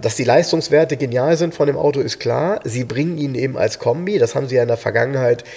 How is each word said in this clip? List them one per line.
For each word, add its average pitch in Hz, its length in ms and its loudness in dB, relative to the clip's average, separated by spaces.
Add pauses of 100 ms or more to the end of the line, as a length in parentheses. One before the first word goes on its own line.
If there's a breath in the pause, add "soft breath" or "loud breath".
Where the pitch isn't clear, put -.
dass - 140 -2
die 131 80 -4
Leistungswerte 151 720 2
genial 131 400 0
sind 165 160 -2
von 147 140 0
dem 139 100 0
Auto, 143 220 2
ist - 200 -4
klar. 143 440 -2
Sie 123 200 -4
bringen 147 360 -4
ihn 139 160 -4
eben 131 240 -2
als - 180 0
Kombi. 175 400 -2
Das 117 160 2
haben 135 140 -4
sie 127 80 -4
ja 123 80 4
in 120 40 2
der 117 80 2
Vergangenheit 120 680 0 (140)